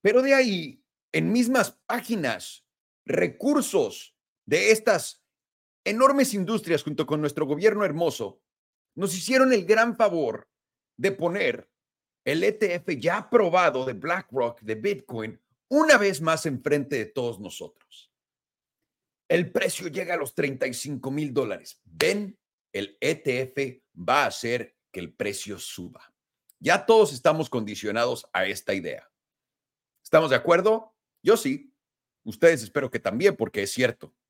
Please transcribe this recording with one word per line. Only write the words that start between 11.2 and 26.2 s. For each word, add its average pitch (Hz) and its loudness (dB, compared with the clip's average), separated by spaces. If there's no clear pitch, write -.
el 160 0
E 208 2
T 208 -2
F 170 -6
ya 170 0
aprobado 175 2
de 131 -4
BlackRock, 131 -4
de 110 -4
Bitcoin, 113 -6
una 294 6
vez 196 0
más 160 0
enfrente 143 -2
de 110 -4
todos 117 -6
nosotros. - -18
El 170 0
precio 185 -2
llega 175 -6
a 170 -2
los 139 -8
treinta 135 -4
y 127 -6
cinco 135 -8
mil 143 -6
dólares. 117 -6
¿Ven? 165 -4
El 98 -8
E 147 -2
T 127 -4
F 131 -8
va 127 0
a - -2
hacer 120 -6
que 95 -12
el 87 -12
precio 101 -8
suba. - -16